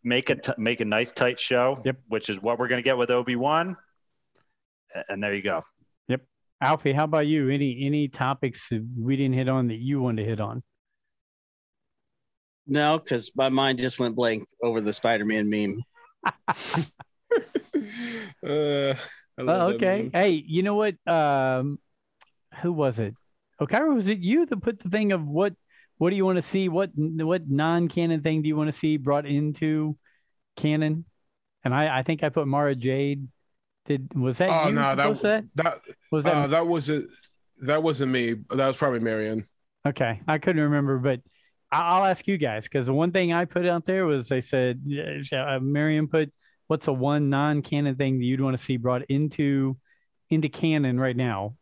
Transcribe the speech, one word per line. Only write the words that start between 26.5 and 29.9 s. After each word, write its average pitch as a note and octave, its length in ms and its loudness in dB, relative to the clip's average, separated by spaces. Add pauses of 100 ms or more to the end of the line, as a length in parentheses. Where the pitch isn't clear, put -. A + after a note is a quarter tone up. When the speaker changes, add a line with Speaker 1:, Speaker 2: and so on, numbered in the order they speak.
Speaker 2:
What, F3 280 0
what D#3+ 520 -2
non-canon E3 720 2
thing D#3 200 0
do D3+ 60 0
you D3+ 80 0
wanna D3+ 160 0
see D#3 240 0
brought C#3+ 300 0
into D3+ 680 -2 (600)